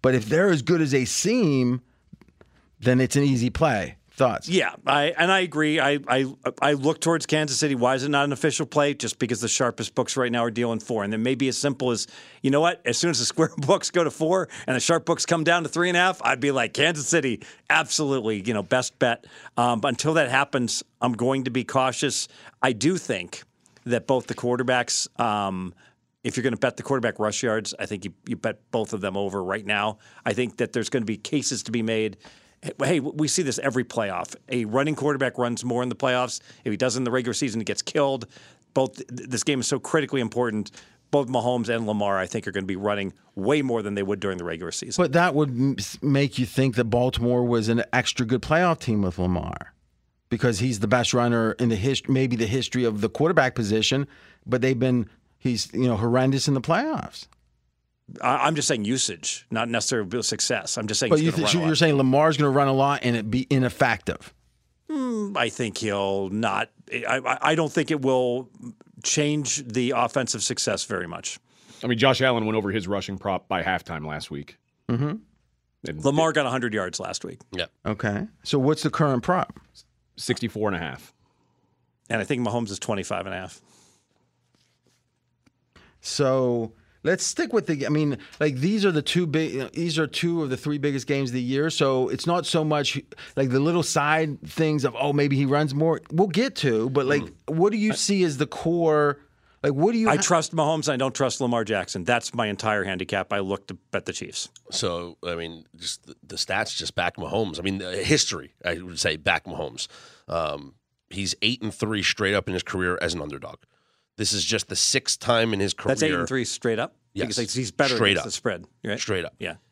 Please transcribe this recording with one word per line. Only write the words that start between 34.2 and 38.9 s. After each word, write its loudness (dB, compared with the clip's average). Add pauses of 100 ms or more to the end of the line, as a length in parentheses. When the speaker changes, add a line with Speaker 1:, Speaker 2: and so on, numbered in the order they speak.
Speaker 2:
A -2
running 0
quarterback -2
runs -2
more -2
in -4
the -6
playoffs. 0 (240)
If -4
he -4
does 0
in -2
the -2
regular 0
season, -2
he -4
gets -4
killed. 0 (480)
Both, 0